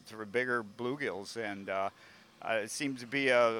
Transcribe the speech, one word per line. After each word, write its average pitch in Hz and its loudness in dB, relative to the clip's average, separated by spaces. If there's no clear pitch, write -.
for 110 -10
bigger 120 0
bluegills, 113 -4
and, 101 -6
uh, 98 0
uh, - -4
it 110 0
seems 135 -4
to 123 -12
be 135 2
a 117 6